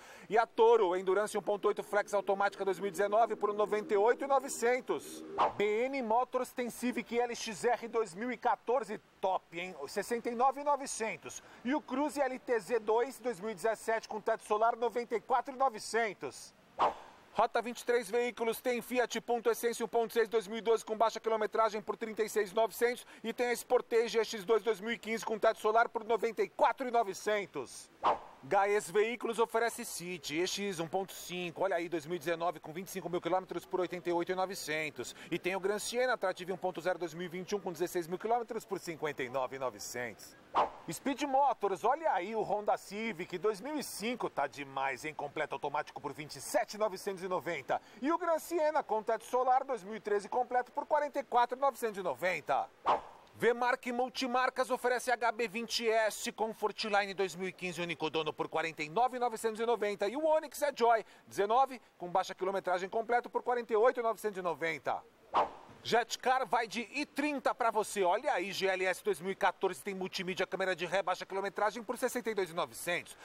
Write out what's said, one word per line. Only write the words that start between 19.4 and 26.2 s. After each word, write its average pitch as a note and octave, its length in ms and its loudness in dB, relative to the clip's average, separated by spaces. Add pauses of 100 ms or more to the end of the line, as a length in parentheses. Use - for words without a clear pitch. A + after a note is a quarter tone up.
Essência A#3 380 0
um - 20 -6
ponto A3+ 240 0
seis A3+ 160 4
dois G#3 200 0
mil A3 100 -6
e A3+ 40 -4
doze A3 220 4
com A3 140 -4
baixa A3 220 2
quilometragem A3 600 2
por G3+ 160 -4
trinta A3 280 -4
e G#3+ 60 0
seis G#3 200 0
e F3 60 -14
novecentos A#3 500 2 (180)
e A3+ 80 -2
tem B3 200 0
a A#3 40 2
Sportage A#3 640 2
E A3 80 4
X G#3+ 180 -6
dois G#3+ 200 4
dois G#3+ 180 0
mil A3+ 100 -4
e A3+ 60 -2
quinze A3 260 -4
com A3+ 140 -2
teto A3 220 4
solar A#3 280 4
por A3+ 160 -6
noventa A3 380 0